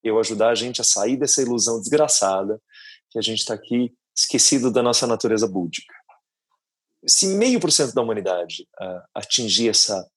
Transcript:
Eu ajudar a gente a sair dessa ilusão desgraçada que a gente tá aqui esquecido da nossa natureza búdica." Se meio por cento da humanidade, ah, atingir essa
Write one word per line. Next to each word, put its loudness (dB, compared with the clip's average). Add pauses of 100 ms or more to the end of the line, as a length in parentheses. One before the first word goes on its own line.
Eu 2
ajudar 0
a 2
gente -6
a -6
sair 0
dessa 0
ilusão -2
desgraçada 0 (520)
que -6
a -4
gente -4
tá -4
aqui -4 (220)
esquecido 2
da 2
nossa 2
natureza 0
búdica." -6 (1120)
Se 2
meio 2
por 0
cento 0
da 0
humanidade, -4 (120)
ah, -12
atingir 0
essa 0